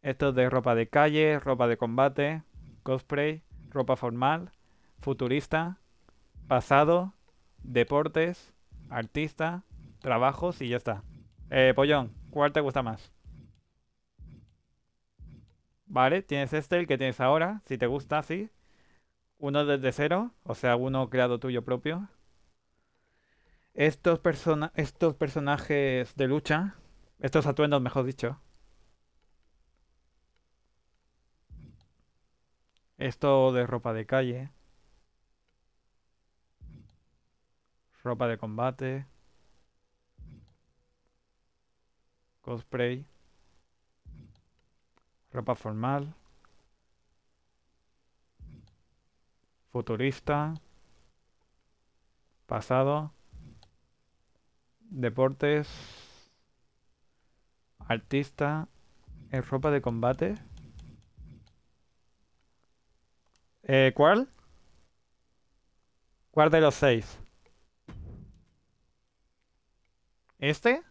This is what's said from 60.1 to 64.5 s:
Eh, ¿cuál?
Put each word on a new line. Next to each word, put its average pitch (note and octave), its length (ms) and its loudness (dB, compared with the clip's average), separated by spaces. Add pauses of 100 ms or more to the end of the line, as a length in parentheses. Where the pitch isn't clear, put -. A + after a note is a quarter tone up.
Eh, C3+ 320 6
¿cuál? G3+ 340 6 (2000)